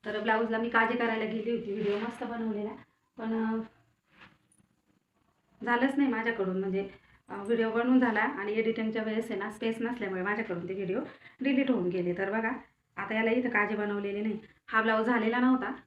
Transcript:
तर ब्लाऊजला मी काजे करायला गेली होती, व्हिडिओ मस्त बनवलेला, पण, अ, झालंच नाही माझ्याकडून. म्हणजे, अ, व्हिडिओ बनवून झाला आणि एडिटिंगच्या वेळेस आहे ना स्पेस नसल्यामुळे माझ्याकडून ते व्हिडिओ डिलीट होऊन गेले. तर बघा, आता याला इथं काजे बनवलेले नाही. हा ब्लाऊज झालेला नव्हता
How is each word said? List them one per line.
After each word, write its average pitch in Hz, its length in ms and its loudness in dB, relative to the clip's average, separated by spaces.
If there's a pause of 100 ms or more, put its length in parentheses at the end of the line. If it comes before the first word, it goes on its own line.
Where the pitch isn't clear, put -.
तर 214 180 -4
ब्लाऊजला 226 360 2
मी 233 100 -2
काजे 233 280 2
करायला 226 280 0
गेली 220 260 -4
होती, 202 220 -2
व्हिडिओ 208 260 0
मस्त 233 260 -6
बनवलेला, 220 460 -4 (460)
पण, 226 280 -2
अ, 220 180 -2 (2000)
झालंच 240 320 2
नाही 277 120 4
माझ्याकडून. 220 520 0
म्हणजे, 196 300 -2 (380)
अ, 208 60 -10
व्हिडिओ 226 360 0
बनवून 247 300 4
झाला 220 200 2
आणि 214 320 -2
एडिटिंगच्या 220 500 0
वेळेस 214 280 -2
आहे 196 100 -2
ना 214 100 -4
स्पेस 226 300 -4
नसल्यामुळे 208 420 -4
माझ्याकडून 190 460 -4
ते 190 60 -4
व्हिडिओ 196 260 -2 (400)
डिलीट 262 300 2
होऊन 185 180 2
गेले. 175 300 0
तर 196 200 0
बघा, 226 140 0 (440)
आता 196 180 -6
याला 226 160 2
इथं 247 180 2
काजे 214 280 2
बनवलेले 202 440 -2
नाही. 214 180 -2 (280)
हा 220 160 2
ब्लाऊज 220 240 4
झालेला 233 320 2
नव्हता 254 360 4 (120)